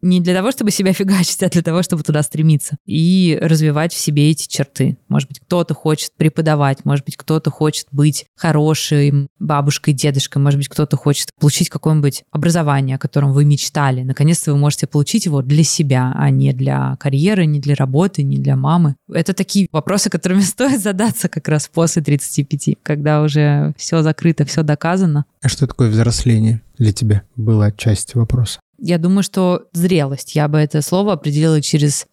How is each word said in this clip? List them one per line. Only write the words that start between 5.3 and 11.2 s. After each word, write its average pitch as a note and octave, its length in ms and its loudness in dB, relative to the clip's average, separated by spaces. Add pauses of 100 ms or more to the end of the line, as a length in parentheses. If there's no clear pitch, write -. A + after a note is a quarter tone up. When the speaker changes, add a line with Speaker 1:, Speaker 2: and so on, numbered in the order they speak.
Speaker 1:
кто-то E3+ 340 -2
хочет - 440 -4
преподавать, D3+ 680 0
может C#3 200 0
быть, - 100 -10
кто-то D#3+ 340 -2
хочет - 420 -2
быть C#3+ 340 0 (100)
хорошей D3 920 0 (120)
бабушкой, D3 540 0
дедушкой, C#3 480 -2
может C#3+ 180 2
быть, C#3 80 -4
кто-то D3 300 -2
хочет - 320 -2 (100)